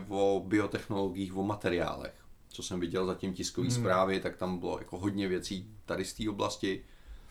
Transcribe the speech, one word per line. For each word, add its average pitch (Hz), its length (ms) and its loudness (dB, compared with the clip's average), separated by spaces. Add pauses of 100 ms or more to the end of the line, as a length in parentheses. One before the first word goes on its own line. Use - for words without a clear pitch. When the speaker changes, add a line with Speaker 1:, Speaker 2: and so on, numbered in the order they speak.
Speaker 1:
o 98 360 4
biotechnologiích, 98 920 0
o 98 60 2
materiálech. 87 720 0 (360)
Co - 140 -12
jsem 90 160 -2
viděl 90 260 2
zatím 92 280 -2
tiskový - 360 -2
Speaker 2:
Hmm. 120 120 2
Speaker 1:
zprávy, 95 380 4
tak 92 180 -4
tam 92 200 -2
bylo 85 220 -4
jako - 200 -8
hodně 98 280 0
věcí 92 420 -2 (160)
tady 90 200 -2
z - 80 -8
té 107 160 -2
oblasti. 101 560 -2 (460)